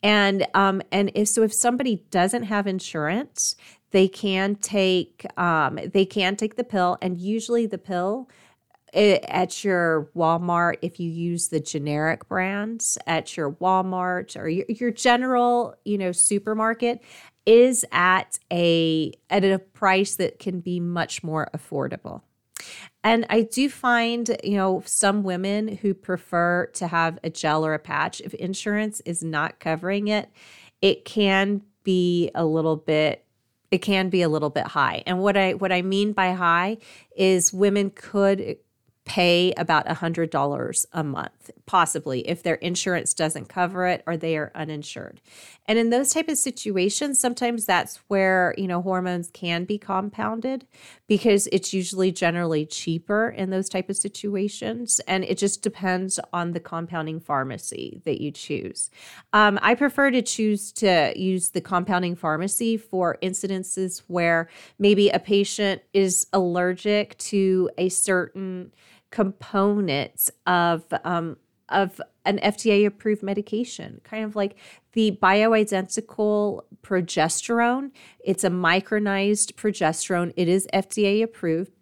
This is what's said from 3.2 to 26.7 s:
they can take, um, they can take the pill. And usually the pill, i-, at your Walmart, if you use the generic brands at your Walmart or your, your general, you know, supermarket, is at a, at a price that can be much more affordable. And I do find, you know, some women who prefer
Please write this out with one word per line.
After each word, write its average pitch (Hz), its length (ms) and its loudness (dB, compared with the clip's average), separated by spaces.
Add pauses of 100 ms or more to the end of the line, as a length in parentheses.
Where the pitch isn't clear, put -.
they 190 160 6
can 196 480 -2
take, 190 680 -2 (120)
um, 156 400 0 (160)
they 190 120 4
can 190 300 0
take 214 200 -6
the 247 80 -4
pill. 180 380 0
And 180 180 -4
usually 226 460 -2
the 208 120 -6
pill, 196 520 -4 (640)
i-, 202 340 6
at - 360 -2
your 165 520 0
Walmart, 170 680 2
if 170 200 -8
you 170 100 -4
use 170 380 -4
the 160 100 0
generic 151 720 -4
brands 202 760 -4
at 160 300 -2
your 147 160 -4
Walmart 185 880 -2
or - 100 -6
your, 170 220 -2
your 240 220 -2
general, 240 920 2
you 208 140 -2
know, 185 160 -2
supermarket, 220 880 0 (440)
is 240 480 8
at 180 440 2 (140)
a, 165 640 2 (160)
at 196 160 4
a 196 120 4
price 190 600 0
that - 200 -2
can 185 220 -6
be 175 220 -4
much 175 420 -4
more 156 320 -4
affordable. - 680 -8 (840)
And 226 240 4
I 226 140 4
do 262 260 0
find, 233 760 0
you 202 140 0
know, 190 280 0
some 202 380 0
women 196 540 -2
who 196 160 -2
prefer 175 800 -2